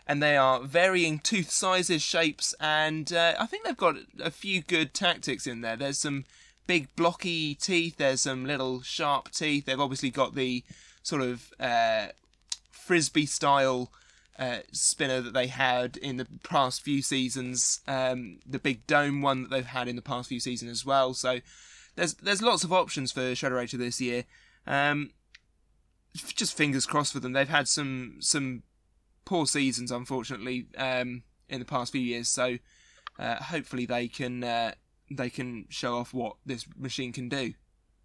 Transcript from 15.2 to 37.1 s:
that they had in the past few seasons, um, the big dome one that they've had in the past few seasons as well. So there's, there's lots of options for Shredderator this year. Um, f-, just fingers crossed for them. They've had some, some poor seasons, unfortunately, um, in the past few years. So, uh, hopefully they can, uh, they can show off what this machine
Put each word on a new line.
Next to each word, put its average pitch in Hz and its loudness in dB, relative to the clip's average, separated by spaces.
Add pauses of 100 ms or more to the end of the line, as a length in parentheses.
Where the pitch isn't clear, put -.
that 120 -4
they 127 2
had 127 0
in 131 -6
the 127 -6 (160)
past 135 0
few 139 0
seasons, 127 0
um, 127 -2
the 127 -6
big 127 -2
dome 143 4
one 135 2
that 123 -12
they've 131 -2
had 123 -4
in 123 -4
the 120 -8
past 123 -6
few 120 -6
seasons 120 -6
as 117 -6
well. 135 4
So 127 0 (560)
there's, 170 0
there's 196 0
lots 220 4
of 165 0
options 156 2
for 127 -2
Shredderator 127 -2
this 120 -2
year. 123 0 (420)
Um, 143 2 (1040)
f-, - -10
just - -4
fingers 139 2
crossed 147 0
for 139 -4
them. 127 -6
They've 135 2
had 147 2
some, 131 -4
some 131 -2 (600)
poor 165 0
seasons, 127 0
unfortunately, 123 -6 (100)
um, 127 -4 (260)
in 135 -8
the 123 -10
past 123 -4
few 135 -2
years. 120 -2
So, 127 0 (600)
uh, 117 -4
hopefully 135 -6
they 123 -2
can, 123 -6
uh, 117 -2 (380)
they 131 -4
can 123 -8
show 120 -4
off 120 -4
what 117 -4
this 123 -8 (100)
machine 131 -6